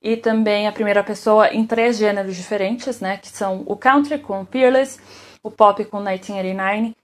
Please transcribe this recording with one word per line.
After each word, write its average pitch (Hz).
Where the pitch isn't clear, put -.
e 226
também 220
a 208
primeira 208
pessoa 214
em 220
três 226
gêneros 202
diferentes, 214
né, 196
que -
são 190
o 202
country 285
com 196
Fearless, 262
o 214
pop 208
com 208
nineteen 196
eighty-nine 190